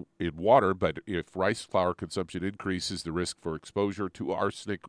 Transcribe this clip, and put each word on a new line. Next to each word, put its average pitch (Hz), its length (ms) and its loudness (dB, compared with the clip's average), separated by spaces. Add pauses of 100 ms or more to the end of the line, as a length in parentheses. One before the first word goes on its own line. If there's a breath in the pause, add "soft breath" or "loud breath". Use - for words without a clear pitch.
(180)
in 80 200 -2
water, 101 360 6
but 85 320 0
if 87 300 -4
rice 95 280 0
flour 90 300 2
consumption 87 480 -6
increases 95 640 -4
the 85 80 -6
risk 87 300 -4
for 80 140 -4
exposure 101 520 -2
to 87 240 -6
arsenic, 98 580 -4